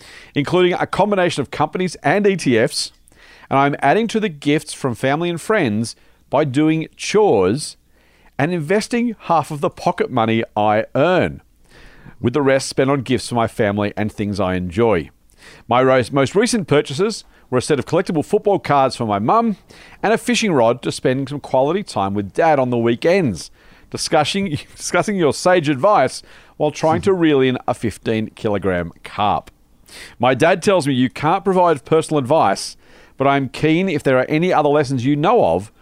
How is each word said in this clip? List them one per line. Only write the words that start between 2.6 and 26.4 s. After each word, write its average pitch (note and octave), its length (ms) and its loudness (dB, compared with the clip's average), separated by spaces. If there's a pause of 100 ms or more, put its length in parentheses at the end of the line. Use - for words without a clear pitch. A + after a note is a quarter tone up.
and C3+ 100 2
I'm C#3+ 200 2
adding F#3 300 2
to A3+ 100 -2
the G#3 100 -2
gifts D3 440 -2
from B2+ 220 -4
family D#3 340 -2
and E3+ 120 -6
friends A#2 540 -2 (340)
by C#3 140 2
doing D#3 520 0
chores C#3 800 0 (600)
and D#3 160 0
investing G#3 680 -2
half D#3+ 280 0
of D3 120 -10
the F3+ 80 0
pocket - 420 -4
money A2+ 320 0 (120)
I G#2+ 300 2 (100)
earn, C3+ 460 0 (800)
with A#2+ 140 -2
the D3 80 0
rest C3+ 280 2
spent C3+ 200 0
on C#3 120 0
gifts A2+ 280 -2
for B2+ 60 -4
my A2+ 120 0
family G2+ 500 -2
and G#2 140 -4
things G2+ 280 -4
I F#2 160 -2
enjoy. F2+ 540 0 (580)
My B2 160 2
ro-, C3 180 4 (100)
most C3+ 240 0
recent A3 320 0
purchases D3+ 560 -2 (260)
were B2+ 100 0
a - 20 0
set C#3+ 180 0
of A#2 60 -4
collectible E3 400 -2
football G3+ 340 0
cards C3+ 360 0
for A#2+ 100 -6
my G2+ 140 0
mum G#3 360 0 (480)
and F#3+ 100 0
a G#3+ 40 2
fishing A3 340 -2
rod B2 300 2
to D#3+ 100 -6
spend C3+ 380 -2
some C#3+ 100 -8
quality D3+ 440 -2
time G3 300 -4
with G3+ 200 -4
Dad D#3+ 260 2
on B2+ 100 0
the B2 80 -2
weekends, A#2+ 720 0 (400)
discussing, E3 600 -2
<laughs> - 260 -8
discussing F#3 400 -2
your D#3 180 2
sage F3+ 360 2
advice D3 520 2 (360)